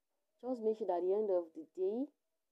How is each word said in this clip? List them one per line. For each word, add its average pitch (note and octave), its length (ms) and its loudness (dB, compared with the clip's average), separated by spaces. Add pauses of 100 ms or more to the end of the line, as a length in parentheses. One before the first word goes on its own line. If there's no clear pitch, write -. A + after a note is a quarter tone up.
(440)
Just B3 180 -4
make A3 160 2
sure G#3+ 100 -4
that F3 120 2
at F3 80 0
the F#3+ 80 4
end G#3+ 160 2
of F3 240 2
the D#3 180 -14
day, G#3 320 0 (460)